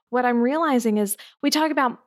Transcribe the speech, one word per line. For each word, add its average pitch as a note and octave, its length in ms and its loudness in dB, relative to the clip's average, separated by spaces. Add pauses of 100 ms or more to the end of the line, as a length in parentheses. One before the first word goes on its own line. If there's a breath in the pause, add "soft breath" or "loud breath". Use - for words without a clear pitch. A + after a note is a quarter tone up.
what B3 160 -2
I'm A#3+ 180 2
realizing B3 560 0
is G3+ 180 -2 (240 loud breath)
we C#4+ 100 0
talk D4+ 200 0
about C4+ 360 -2